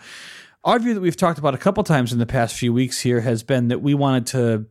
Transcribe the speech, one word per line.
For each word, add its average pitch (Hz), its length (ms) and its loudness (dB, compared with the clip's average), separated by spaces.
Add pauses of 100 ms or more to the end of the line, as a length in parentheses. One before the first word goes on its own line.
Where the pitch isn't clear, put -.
(640)
our 208 140 2
view 233 160 0
that 202 80 -2
we've 175 160 0
talked 170 220 0
about 143 160 0
a - 20 -4
couple 196 260 0
times 123 300 2
in 120 60 0
the 113 80 0
past 120 280 -2
few 120 160 -2
weeks 123 300 0
here 123 200 2
has 113 200 0
been 123 280 0
that 123 120 -2
we 143 140 2
wanted 135 320 2
to 117 320 0 (120)